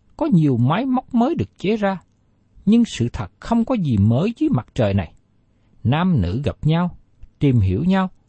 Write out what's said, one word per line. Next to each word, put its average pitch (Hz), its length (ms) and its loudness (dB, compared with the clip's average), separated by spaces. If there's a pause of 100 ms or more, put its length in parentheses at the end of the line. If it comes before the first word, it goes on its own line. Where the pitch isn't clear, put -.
(160)
có 311 100 -2
nhiều 156 300 2
máy 151 300 0
móc 254 280 -4
mới 247 200 2
được - 240 -6
chế 220 180 -2
ra, 196 240 -4 (640)
nhưng 226 200 4
sự 120 240 -4
thật 104 220 -10 (100)
không 233 240 0
có 262 100 -4
gì 151 220 0
mới 117 400 2
dưới 311 140 0
mặt 123 240 -2
trời 101 200 0
này. 92 180 -4 (720)
Nam 156 360 2
nữ 90 240 -2
gặp 87 180 -6
nhau, 165 340 0 (420)
tìm 131 220 2
hiểu 95 240 0
nhau, 190 260 0 (180)